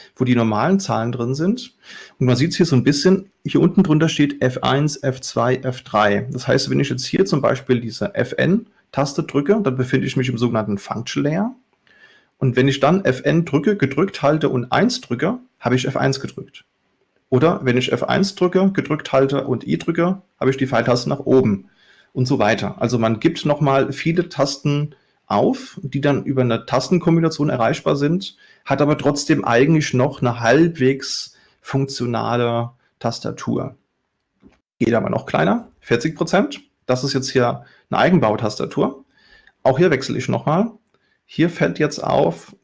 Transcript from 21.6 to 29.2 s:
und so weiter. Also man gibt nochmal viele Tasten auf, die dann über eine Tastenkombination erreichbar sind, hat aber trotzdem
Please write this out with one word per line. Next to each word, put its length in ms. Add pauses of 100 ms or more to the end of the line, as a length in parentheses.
und 140
so 140
weiter. 420
Also 180
man 220
gibt 240
nochmal 480
viele 340
Tasten 680 (320)
auf, 540
die 200
dann 240
über 160
eine 240
Tastenkombination 840
erreichbar 460
sind, 400 (300)
hat 160
aber 160
trotzdem 480